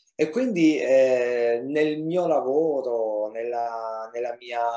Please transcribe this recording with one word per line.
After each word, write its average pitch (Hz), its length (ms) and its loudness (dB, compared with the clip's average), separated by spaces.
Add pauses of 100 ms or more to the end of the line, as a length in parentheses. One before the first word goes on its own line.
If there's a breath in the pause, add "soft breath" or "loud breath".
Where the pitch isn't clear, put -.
(140)
E 156 160 -2
quindi, 175 480 2
eh, 123 880 2
nel 151 380 0
mio 165 240 0
lavoro, 127 1040 0
nella, 113 840 -6
nella 120 260 -6
mia 120 240 -6 (140)